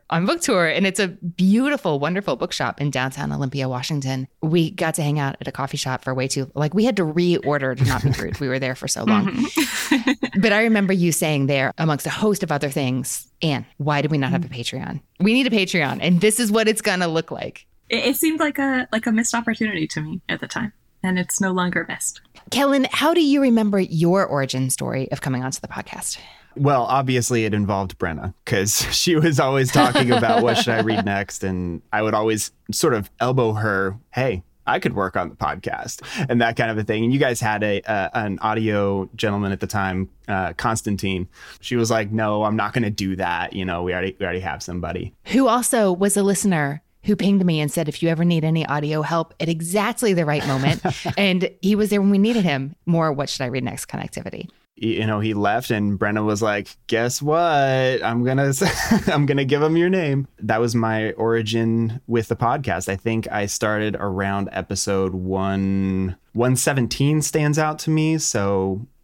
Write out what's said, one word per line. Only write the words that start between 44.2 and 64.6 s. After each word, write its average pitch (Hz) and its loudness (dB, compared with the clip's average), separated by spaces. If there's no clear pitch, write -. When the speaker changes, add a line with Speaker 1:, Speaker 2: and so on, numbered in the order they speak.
Speaker 3:
already 90 -4
have 80 -6
somebody." 87 -8
Speaker 1:
Who 262 4
also 226 2
was 196 0
a 202 2
listener 170 0
who 208 2
pinged 190 2
me 165 2
and 147 0
said, 156 -2
"If - -6
you 165 4
ever 165 2
need 170 2
any 160 2
audio 151 -2
help 160 -2
at 165 -2
exactly 196 0
the 170 2
right 147 0
moment." 135 0
Speaker 3:
<laughs> - -4
Speaker 1:
And 185 2
he 196 4
was 208 2
there 202 2
when 196 6
we 196 6
needed 220 4
him. 143 0
More 165 2
What 139 -2
Should - -6
I 131 -2
Read 127 -2
Next - -6
connectivity. - -10
Speaker 3:
Y-, 110 0
you 110 0
know, 107 0
he 110 -2
left 104 0
and 104 0
Brenna 107 0
was 107 0
like, 104 0
"Guess 117 0
what? 139 2
I'm 117 0
gonna, 135 2
<laughs> - 2
I'm 147 2
gonna 139 2
give 143 2
him 156 2
your 170 4
name." 143 0
That 110 0
was 120 2
my 110 0
origin 113 0
with 117 0
the 117 0
podcast. 120 0
I 98 -2
think 113 -2
I 104 -2
started 107 -2
around 98 -2
episode 95 -2